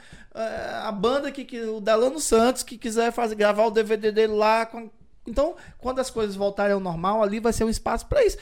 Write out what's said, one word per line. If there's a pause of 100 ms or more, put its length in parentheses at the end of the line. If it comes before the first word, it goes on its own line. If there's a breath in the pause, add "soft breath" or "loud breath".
(360 loud breath)
é,
a
banda
que,
que,
o
Delano
Santos,
que
quiser
fazer,
gravar
o
D
V
D
dele
lá,
com, (360)
então, (240 loud breath)
quando
as
coisas
voltarem
ao
normal,
ali
vai
ser
um
espaço
pra
isso.